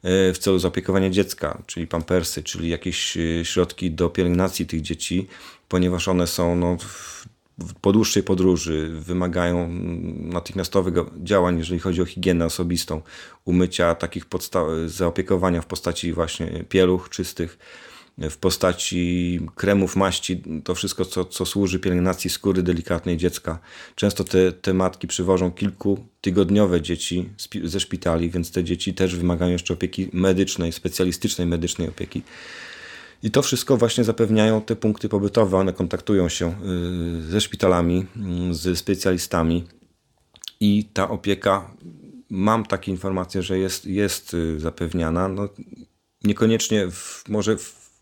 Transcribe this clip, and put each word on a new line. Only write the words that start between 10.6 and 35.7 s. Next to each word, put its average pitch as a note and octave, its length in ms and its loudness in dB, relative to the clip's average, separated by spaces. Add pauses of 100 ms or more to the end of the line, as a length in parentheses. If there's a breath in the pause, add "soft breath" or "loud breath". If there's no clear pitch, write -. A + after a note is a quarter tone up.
działań, F2+ 420 2
jeżeli E2 220 -2
chodzi F2+ 220 0
o - 20 2
higienę F2 420 0
osobistą, E2+ 560 -4 (420 loud breath)
umycia, F2 500 4
takich E2 320 -6
podsta-, F2 400 -2 (200)
zaopiekowania F2 760 0
w - 40 -10
postaci E2+ 460 -4
właśnie E2 560 -4
pieluch F#2 420 4
czystych, - 480 -8 (600 loud breath)
w D2+ 180 -6
postaci F2 1040 0 (140)
kremów, F#2+ 420 2
maści, F#2 460 0 (220)
to F2+ 100 -4
wszystko, F#2+ 300 -4
co, F2+ 200 -4
co F2+ 220 -4
służy F#2 340 0
pielęgnacji F2+ 500 0
skóry F#2 320 0
delikatnej F2 540 0
dziecka. E2+ 420 -2 (360 loud breath)
Często G2+ 300 0
te, F#2 280 4
te F#2 220 0
matki F#2 320 0
przywożą F2+ 460 2
kilkutygodniowe G2 1300 2
dzieci F2 560 -4
z - 120 -14
pi-, F2 200 -6
ze F#2+ 120 -2
szpitali, E2+ 500 0
więc E2+ 200 -4
te F2+ 140 0
dzieci F2+ 300 -2
też F2+ 220 2
wymagają F2 360 2
jeszcze F2+ 220 -2
opieki F#2 380 -4
medycznej, F#2 600 2
specjalistycznej F2+ 760 -2
medycznej E2+ 420 -2
opieki. - 340 -8 (1000 loud breath)
I A2 80 -2
to C3+ 120 4
wszystko C3 340 2
właśnie A#2 280 4
zapewniają A2 580 4
te A2 140 -4
punkty G#2+ 320 0
pobytowe. G2+ 480 2
One F#2+ 160 4